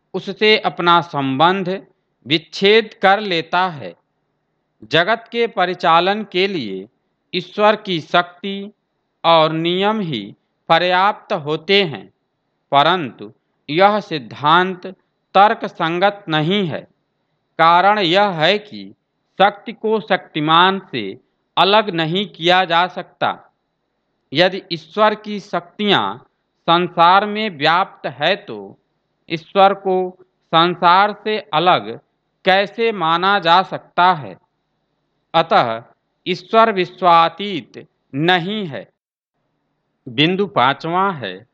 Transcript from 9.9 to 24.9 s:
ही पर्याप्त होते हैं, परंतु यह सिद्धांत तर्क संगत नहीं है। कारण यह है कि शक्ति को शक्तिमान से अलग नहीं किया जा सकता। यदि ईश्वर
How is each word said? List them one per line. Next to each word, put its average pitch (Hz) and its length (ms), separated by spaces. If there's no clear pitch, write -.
ही 120 360
पर्याप्त 180 640
होते 160 500
हैं, 104 300
परंतु 139 640
यह 196 300
सिद्धांत 160 880
तर्क 220 300
संगत 180 640
नहीं 165 380
है। 110 200
कारण 180 400
यह 196 300
है 170 280
कि 104 360
शक्ति 202 320
को 220 260
शक्तिमान 180 840
से 101 280
अलग 202 320
नहीं 170 400
किया 175 360
जा 170 220
सकता। - 640
यदि 175 280
ईश्वर 214 440